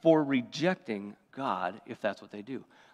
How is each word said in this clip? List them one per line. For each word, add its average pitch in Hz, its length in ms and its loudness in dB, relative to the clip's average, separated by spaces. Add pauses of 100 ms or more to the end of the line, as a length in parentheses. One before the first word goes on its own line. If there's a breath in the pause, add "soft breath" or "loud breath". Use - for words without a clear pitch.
for 160 220 8
rejecting 123 920 -2 (160)
God 101 560 -4
if 120 120 -12
that's 98 220 -4
what 101 100 -20
they 104 120 -12
do. 113 200 -12 (300 soft breath)